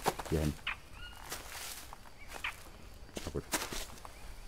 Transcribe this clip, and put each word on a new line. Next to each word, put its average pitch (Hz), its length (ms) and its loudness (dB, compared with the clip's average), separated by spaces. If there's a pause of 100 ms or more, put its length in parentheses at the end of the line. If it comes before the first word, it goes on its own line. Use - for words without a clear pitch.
(300)
Hier 78 100 10
hin. 76 140 8 (2750)
Na - 60 2
gut. - 120 4 (1040)